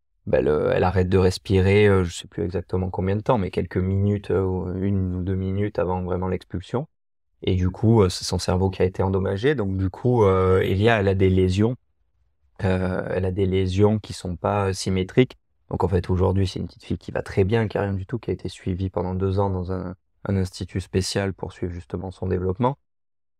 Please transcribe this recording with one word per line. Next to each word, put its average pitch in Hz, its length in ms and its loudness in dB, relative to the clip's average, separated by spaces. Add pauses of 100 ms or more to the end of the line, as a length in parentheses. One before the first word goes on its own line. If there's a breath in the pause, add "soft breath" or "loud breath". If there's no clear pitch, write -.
(260)
ben, - 180 2
le, 90 300 2
elle 92 100 2
arrête 90 240 2
de 95 120 4
respirer, 95 680 4
euh, 95 160 4
je 85 80 -4
sais - 160 -14
plus - 140 -8
exactement 92 480 -4
combien 95 260 -2
de 107 60 -4
temps, 127 160 0
mais 90 140 -4
quelques - 260 -4
minutes, 98 540 0
euh, 95 120 2
ou 92 340 -4
une 95 400 -2
ou 90 40 -4
deux 95 140 -2
minutes 95 420 -4
avant 90 240 -2
vraiment 90 280 -4
l'expulsion. 92 580 -6 (560)
Et 98 100 2
du 92 160 2
coup, 110 320 4
euh, 92 80 6
c'est - 160 -6
son 92 140 -2
cerveau 92 320 0
qui 92 100 -4
a 90 40 4
été 95 180 -2
endommagé. 98 500 0
Donc, 98 240 -2
du 95 140 -2
coup, 123 320 2
euh, 92 380 4
Elia, 101 380 4
elle 98 100 2
a 95 60 2
des 95 140 4
lésions. 95 460 2 (880)
Euh, 92 480 0
elle 92 140 -2
a 92 60 0
des 95 140 0
lésions 95 540 2
qui - 140 -12
sont 87 220 -8
pas, 98 340 -2
euh, 92 40 -2
symétriques. 95 640 0 (360)
Donc 95 100 -2
en 90 40 2
fait, 90 240 0
aujourd'hui, 95 340 2
c'est 92 140 -4
une 90 80 -6
petite - 160 -20
fille - 160 -6
qui - 120 -14
va - 120 -4
très 98 220 0
bien, 110 220 2
qui - 120 -4
a - 20 0
rien 98 120 -2
du 95 120 -6
tout, 117 140 -8
qui - 100 -8
a 95 40 -2
été - 140 -8
suivie 92 440 -6
pendant 92 240 -4
deux 95 240 0
ans 101 100 0
dans 92 220 -4
un, 92 240 -8 (300)
un 98 120 0
institut 92 420 -6
spécial 98 540 -2
pour - 180 -10
suivre 87 220 -8
justement 90 380 -10
son 98 160 -8
développement. 92 500 -2 (640)